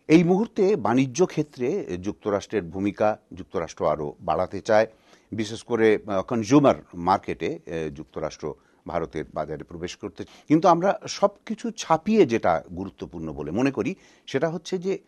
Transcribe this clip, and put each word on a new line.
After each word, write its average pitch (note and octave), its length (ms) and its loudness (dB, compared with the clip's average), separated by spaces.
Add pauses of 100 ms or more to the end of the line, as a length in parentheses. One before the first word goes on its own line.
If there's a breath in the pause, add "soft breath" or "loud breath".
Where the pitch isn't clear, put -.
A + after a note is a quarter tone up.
এই E3 160 8
মুহূর্তে F#3+ 520 2
বাণিজ্য B2+ 500 0
ক্ষেত্রে D3 760 -4
যুক্তরাষ্ট্রের G2+ 640 -2
ভূমিকা G2+ 540 -2 (160)
যুক্তরাষ্ট্র E2+ 560 -4
আরও D2+ 300 -2
বাড়াতে F2 420 -4
চায়, A2 260 4 (440 soft breath)
বিশেষ G#2+ 320 -6
করে, A2 440 4
আহ, G2 140 -2
কনজিউমার A#2 540 4 (180)
মার্কেটে, F#2 760 -2
আহ, D#2+ 220 -6
যুক্তরাষ্ট্র D2 640 -10 (340 soft breath)
ভারতের D#2+ 460 -4
বাজারে D2+ 300 -8
প্রবেশ F2 320 -12
করতে। - 280 -14 (240 loud breath)
কিন্তু D#3+ 200 4
আমরা F3 400 2
সবকিছু - 640 -4
ছাপিয়ে G#3 540 4
যেটা G2+ 460 0
গুরুত্বপূর্ণ D#2+ 600 -10
বলে D2 180 -8
মনে B2+ 200 0
করি, B2 240 -4 (300 soft breath)
সেটা C#3 240 -2
হচ্ছে F3+ 280 -8
যে F#3 300 -6